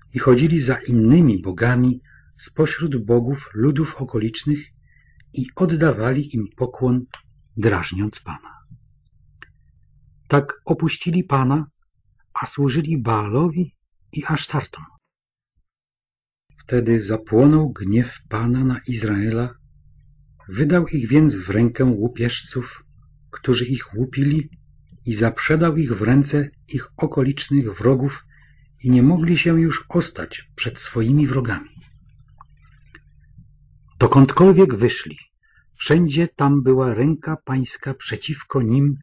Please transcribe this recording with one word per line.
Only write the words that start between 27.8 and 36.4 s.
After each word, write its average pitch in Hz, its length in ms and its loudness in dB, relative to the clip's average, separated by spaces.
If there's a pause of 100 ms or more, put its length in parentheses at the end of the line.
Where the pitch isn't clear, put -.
i 123 100 0
nie 123 120 6
mogli 165 360 4
się 165 220 2
już 160 280 -2
ostać - 560 -6 (120)
przed - 240 -10
swoimi 135 460 0
wrogami. 123 440 -4 (2250)
Dokądkolwiek 165 760 6
wyszli, 104 440 -2 (600)
wszędzie 165 500 2
tam 143 340 0